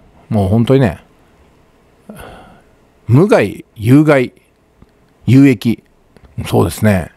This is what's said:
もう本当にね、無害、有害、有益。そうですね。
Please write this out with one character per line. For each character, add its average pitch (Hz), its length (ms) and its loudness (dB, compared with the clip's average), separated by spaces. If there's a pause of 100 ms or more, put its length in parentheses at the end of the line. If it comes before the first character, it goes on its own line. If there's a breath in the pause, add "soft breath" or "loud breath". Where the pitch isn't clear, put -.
(280)
も 101 180 -2
う - 20 -4
本 113 180 0
当 131 80 0
に 139 60 2
ね、 101 180 -2 (2000 loud breath)
無 147 220 2
害、 139 360 -2 (120)
有 127 280 2
害、 139 280 0 (920)
有 135 220 4
益。 120 340 -2 (600)
そ 113 180 -2
う - 20 0
で 90 60 -6
す - 140 -8
ね。 92 320 -2